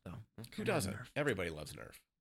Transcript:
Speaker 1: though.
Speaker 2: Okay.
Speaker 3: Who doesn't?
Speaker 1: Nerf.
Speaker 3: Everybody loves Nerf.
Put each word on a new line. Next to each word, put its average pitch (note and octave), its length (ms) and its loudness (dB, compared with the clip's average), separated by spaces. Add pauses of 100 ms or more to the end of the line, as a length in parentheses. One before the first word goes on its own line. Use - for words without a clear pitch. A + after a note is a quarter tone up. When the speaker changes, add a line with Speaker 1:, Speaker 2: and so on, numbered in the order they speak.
Speaker 1:
though. F#2+ 180 -8 (160)
Speaker 2:
Okay. A2+ 160 -10
Speaker 3:
Who G#3+ 80 -4
doesn't? D#3 300 4
Speaker 1:
Nerf. - 200 -8
Speaker 3:
Everybody G#2 360 4
loves D2+ 240 -6
Nerf. - 220 -12 (260)